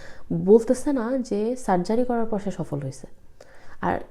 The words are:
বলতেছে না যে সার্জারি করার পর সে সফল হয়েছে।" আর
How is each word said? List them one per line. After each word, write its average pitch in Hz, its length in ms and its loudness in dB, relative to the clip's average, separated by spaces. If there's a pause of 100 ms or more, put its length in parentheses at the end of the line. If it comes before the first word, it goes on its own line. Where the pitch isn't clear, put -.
(340)
বলতেছে 226 600 4
না 254 240 0
যে 226 380 -2
সার্জারি 220 500 2
করার 233 200 0
পর 214 140 0
সে 196 120 -4
সফল 147 280 -4
হয়েছে।" 135 280 -8 (760)
আর - 180 0 (100)